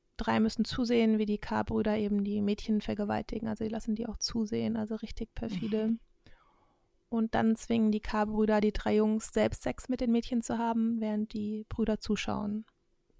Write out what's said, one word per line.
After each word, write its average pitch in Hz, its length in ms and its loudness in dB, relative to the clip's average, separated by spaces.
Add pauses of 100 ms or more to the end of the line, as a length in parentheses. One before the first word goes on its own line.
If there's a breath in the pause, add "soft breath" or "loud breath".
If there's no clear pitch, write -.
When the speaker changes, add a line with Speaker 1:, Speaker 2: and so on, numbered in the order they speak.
(180)
Speaker 1:
drei 226 220 0
müssen 214 260 2
zusehen, 226 540 2
wie 214 60 0
die 208 120 0
K-Brüder 214 600 -2
eben 208 260 0
die 208 180 -2
Mädchen 208 400 0
vergewaltigen, 214 680 -4
also 220 160 -4
die 220 60 -2
lassen 220 260 -4
die 226 120 -4
auch 214 100 -8
zusehen, 226 580 -2
also 220 200 -4
richtig - 400 -8
perfide. 220 520 -2
Speaker 2:
Mhm. 226 120 0 (1120 soft breath)
Speaker 1:
Und 226 260 0
dann 226 200 6
zwingen 220 360 2
die 214 80 2
K-Brüder 214 600 2
die 208 140 4
drei 214 220 0
Jungs 214 360 2
selbst 220 300 2
Sex - 260 -6
mit 254 140 -2
den 247 100 2
Mädchen 233 300 2
zu 226 160 -2
haben, 226 420 0
während 214 340 -2
die 214 360 -4
Brüder 214 300 0
zuschauen. 208 640 -2 (540)